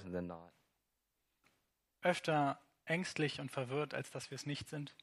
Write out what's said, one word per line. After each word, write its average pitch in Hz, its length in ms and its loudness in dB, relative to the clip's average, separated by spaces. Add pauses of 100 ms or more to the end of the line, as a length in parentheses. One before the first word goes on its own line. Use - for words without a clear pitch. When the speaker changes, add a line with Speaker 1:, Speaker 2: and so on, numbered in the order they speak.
(120)
Speaker 1:
than 87 160 -2
not. 87 240 -12 (1500)
Speaker 2:
Öfter 151 580 4 (260)
ängstlich 160 540 0
und 139 120 -6
verwirrt, 139 420 0
als - 160 -4
dass - 220 -8
wir 139 40 -8
es - 120 -8
nicht 143 200 -2
sind. 147 360 -8